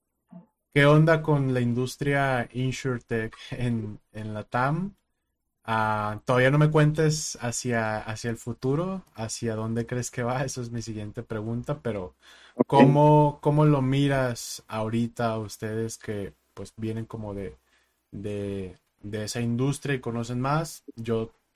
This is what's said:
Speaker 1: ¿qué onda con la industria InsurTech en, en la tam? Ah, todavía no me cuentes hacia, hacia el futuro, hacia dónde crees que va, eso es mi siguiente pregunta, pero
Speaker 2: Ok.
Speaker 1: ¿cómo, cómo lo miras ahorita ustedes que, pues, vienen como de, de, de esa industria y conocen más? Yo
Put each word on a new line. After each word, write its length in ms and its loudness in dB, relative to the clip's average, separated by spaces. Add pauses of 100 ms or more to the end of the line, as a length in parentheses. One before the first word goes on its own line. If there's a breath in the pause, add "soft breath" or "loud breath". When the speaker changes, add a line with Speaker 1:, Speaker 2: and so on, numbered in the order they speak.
(720)
Speaker 1:
¿qué 140 6
onda 360 8
con 300 2
la 80 2
industria 920 0
InsurTech 840 -4 (160)
en, 480 -4 (140)
en 200 -10
la 120 -8
tam? 500 -2 (760)
Ah, 560 -2
todavía 260 4
no 80 4
me 120 6
cuentes 680 2
hacia, 580 -2
hacia 320 -6
el 60 -4
futuro, 680 -4 (120)
hacia 420 -6
dónde 280 -4
crees 260 -6
que 120 -6
va, 220 -2
eso 180 -8
es 80 -10
mi 100 -6
siguiente 420 -8
pregunta, 600 -6
pero 320 -6 (400 soft breath)
Speaker 2:
Ok. 120 -2
Speaker 1:
¿cómo, 760 6
cómo 240 4
lo 160 4
miras 880 0
ahorita 680 -2
ustedes 600 -6
que, 340 -8 (220)
pues, 220 -14
vienen 280 -6
como 300 -10
de, 220 -10 (560)
de, 640 -6 (260)
de 220 -6
esa 160 -6
industria 560 -2
y 40 -4
conocen 400 -6
más? 440 -4 (100)
Yo 380 -4 (240)